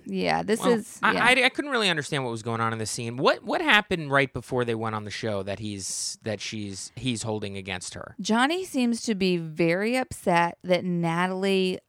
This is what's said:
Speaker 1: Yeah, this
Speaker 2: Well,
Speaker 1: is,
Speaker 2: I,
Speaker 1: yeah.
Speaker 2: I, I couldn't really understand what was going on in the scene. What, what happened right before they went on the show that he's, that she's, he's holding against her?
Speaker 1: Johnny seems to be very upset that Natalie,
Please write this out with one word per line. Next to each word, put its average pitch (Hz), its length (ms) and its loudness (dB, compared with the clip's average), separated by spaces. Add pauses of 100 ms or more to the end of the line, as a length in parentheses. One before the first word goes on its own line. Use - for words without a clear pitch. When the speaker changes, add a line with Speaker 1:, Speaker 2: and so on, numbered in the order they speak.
Speaker 1:
Yeah, 180 380 0
this 220 180 0
Speaker 2:
Well, 247 120 4
Speaker 1:
is, 226 320 -2
Speaker 2:
I, 214 100 4
Speaker 1:
yeah. 196 120 2
Speaker 2:
I, 254 200 6
I 262 40 2
couldn't 285 200 -4
really 226 180 2
understand 147 360 0
what 120 80 -2
was 113 100 -6
going 113 180 -2
on 113 140 2
in 113 60 -2
the 107 80 -4
scene. 120 300 -6
What, 196 260 2
what 330 180 -2
happened 208 500 2
right 139 220 4
before 123 320 -2
they 117 80 0
went 110 220 -2
on 107 100 -4
the 101 60 -8
show 104 320 -2
that 98 160 -6
he's, 101 640 -6
that 104 180 -4
she's, 101 540 -8
he's 120 260 -2
holding 104 340 -4
against 95 380 -8
her? - 260 -14
Speaker 1:
Johnny 269 460 0
seems 240 380 0
to 233 100 -2
be 185 240 2
very 170 580 0
upset 175 680 0
that 180 200 2
Natalie, 185 1040 0